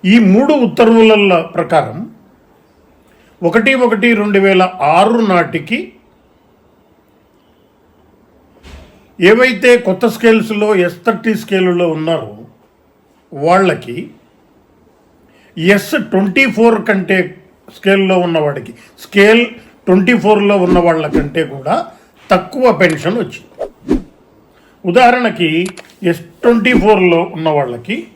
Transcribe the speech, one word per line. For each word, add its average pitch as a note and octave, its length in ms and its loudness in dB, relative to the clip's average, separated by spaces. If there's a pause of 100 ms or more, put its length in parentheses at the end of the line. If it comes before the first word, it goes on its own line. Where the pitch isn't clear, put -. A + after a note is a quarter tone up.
(140)
ఈ - 20 6 (180)
మూడు C#4 200 2 (120)
ఉత్తర్వుల A3 720 4 (180)
ప్రకారం D#3 460 -2 (1500)
ఒకటి A#3 240 0 (120)
ఒకటి A3 220 0 (120)
రెండు G3+ 260 0
వేల F#3+ 160 2 (340)
ఆరు A3+ 340 2
నాటికి E3 480 -2 (3500)
ఏవైతే A#3+ 420 2 (160)
కొత్త F#3 160 -2 (120)
స్కేల్స్లో A3 520 0 (200)
ఎస్ - 180 -14
థర్టీ A3 280 -4 (100)
స్కేలులో F3+ 520 -2
ఉన్నారో D#3 340 -6 (1160)
వాళ్ళకి E3+ 520 -2 (1800)
ఎస్ - 120 -8 (220)
ట్వంటీ G3+ 340 0 (100)
ఫోర్ A3+ 220 4 (120)
కంటే F#3+ 280 0 (560)
స్కేల్లో G3 400 0 (100)
ఉన్నవాడికి, D3 460 -4 (320)
స్కేల్ G#3+ 380 4 (460)
ట్వంటీ G3 260 2 (100)
ఫోర్లో G3+ 320 2 (100)
ఉన్న F3+ 200 2
వాళ్ళకంటే D#3 560 -2 (120)
కూడా C#3 200 -6 (580)
తక్కువ A3 340 -2 (160)
పెన్షన్ F3 400 -2
వచ్చింది. - 280 -12 (1400)
ఉదాహరణకి A#3 600 2 (600)
ఎస్ - 100 -6 (220)
ట్వంటీ A#3+ 380 2
ఫోర్లో F#3 380 2 (180)
ఉన్న D#3+ 200 -4
వాళ్ళకి B2+ 400 -6 (180)